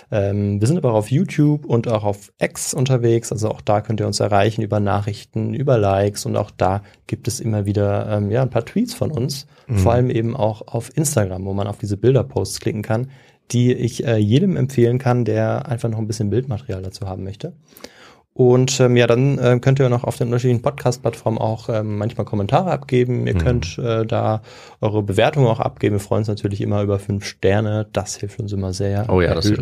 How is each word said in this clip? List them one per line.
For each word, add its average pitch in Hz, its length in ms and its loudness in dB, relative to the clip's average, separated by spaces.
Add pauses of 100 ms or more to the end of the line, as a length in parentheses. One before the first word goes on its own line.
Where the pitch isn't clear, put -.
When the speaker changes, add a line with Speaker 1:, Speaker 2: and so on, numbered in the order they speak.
(120)
Speaker 1:
Ähm, 101 500 0
wir 113 60 4
sind 160 100 2
aber 143 140 0
auch 110 60 4
auf 104 140 0
YouTube 147 540 2
und 117 220 0
auch 110 160 0
auf 101 360 -4
X - 360 -6
unterwegs. 120 560 2
Also 104 180 -2
auch - 120 -8
da 104 200 2
könnt 107 180 -4
ihr 107 60 -2
uns 104 140 -2
erreichen 104 420 2
über 107 180 -2
Nachrichten, 104 760 -4
über 135 240 2
Likes. 101 480 2
Und 110 80 -2
auch 104 160 -2
da 95 320 0 (240)
gibt - 200 -6
es - 120 -4
immer 107 260 -2
wieder, 101 460 0
ähm, 104 180 0
ja, 120 140 2
ein 127 80 -2
paar 113 140 0
Tweets 240 280 -2
von - 160 -4
uns. - 380 -6 (180)
Speaker 2:
Mhm. 113 140 -2
Speaker 1:
Vor 117 140 4
allem 123 180 2
eben 117 260 -2
auch 107 300 -2
auf - 280 -8
Instagram, 95 500 0
wo 98 80 -4
man 98 120 -2
auf 104 140 -8
diese 104 180 -4
Bilderposts 104 640 0
klicken 107 240 -4
kann, 117 260 -2 (400)
die 120 240 4
ich, 120 320 -4
äh, 113 120 2
jedem 135 380 2
empfehlen 123 440 2
kann, 123 260 0
der 110 420 -2
einfach 117 220 -4
noch 110 80 -4
ein 110 100 -4
bisschen 107 220 -4
Bildmaterial 101 540 -4
dazu 95 240 -10
haben 95 160 -8
möchte. 101 300 -12 (800)
Und, 127 440 4
ähm, 123 180 6
ja, 120 80 6
dann, 127 320 2
äh, 123 240 4
könnt 135 180 4
ihr 131 100 4
noch 120 140 0
auf - 140 -4
den 120 120 -2
unterschiedlichen 120 340 2
Podcast-Plattformen 117 760 -2
auch, 113 320 -4
ähm, 107 300 -2
manchmal 107 260 -4
Kommentare 135 460 0
abgeben. 123 560 0
Ihr 117 80 0
Speaker 2:
Mhm. - 20 2
Speaker 1:
könnt, 120 400 0
äh, 113 300 -2
da 110 340 0 (400)
eure 107 220 0
Bewertungen 117 420 2
auch 113 140 2
abgeben. - 380 0
Wir - 20 -2
freuen 104 220 -2
uns 107 80 -2
natürlich 104 320 -4
immer 104 200 0
über 101 160 0
fünf 101 280 -4
Sterne. 107 680 0
Das 98 220 -4
hilft - 240 -10
uns 104 120 -6
immer 95 220 -4
sehr. 101 360 -2
Speaker 2:
Oh 92 120 6
ja, 82 140 4
das 82 100 0
Speaker 1:
Erhöht 104 140 2
Speaker 2:
hilft, - 20 -4